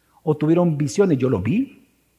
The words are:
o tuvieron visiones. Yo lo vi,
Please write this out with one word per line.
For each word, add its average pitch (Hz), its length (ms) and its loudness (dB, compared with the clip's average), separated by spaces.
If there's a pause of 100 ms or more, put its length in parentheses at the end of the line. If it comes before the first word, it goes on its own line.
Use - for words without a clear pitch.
(220)
o 156 120 -2
tuvieron 165 440 0
visiones. 151 400 0
Yo 127 100 0
lo 117 120 0
vi, 175 460 -4 (320)